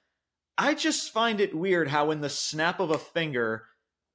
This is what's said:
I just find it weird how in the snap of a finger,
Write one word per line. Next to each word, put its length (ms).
I 160
just 360
find 300
it 140
weird 340
how 220
in 100
the 80
snap 520
of 100
a 80
finger, 640